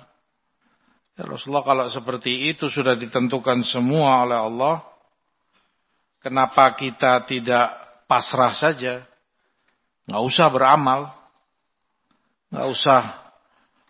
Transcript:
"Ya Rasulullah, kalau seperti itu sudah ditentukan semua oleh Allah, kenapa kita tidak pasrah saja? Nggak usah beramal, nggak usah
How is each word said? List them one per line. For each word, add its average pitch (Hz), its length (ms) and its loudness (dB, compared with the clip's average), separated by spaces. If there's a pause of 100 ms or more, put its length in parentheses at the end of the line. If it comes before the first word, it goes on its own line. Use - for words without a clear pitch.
(1160)
"Ya - 80 -12
Rasulullah, 139 400 -6
kalau 131 240 0
seperti 127 640 -6
itu 147 160 -6
sudah 127 240 0
ditentukan 123 720 -2
semua 127 640 2
oleh 120 80 0
Allah, 123 480 -2 (1400)
kenapa 131 560 2
kita 127 480 0
tidak 123 480 -2 (320)
pasrah 123 480 0
saja? 127 480 -4 (1040)
Nggak 104 160 -6
usah 131 320 2
beramal, 135 560 2 (1400)
nggak 135 160 -4
usah 123 560 2 (640)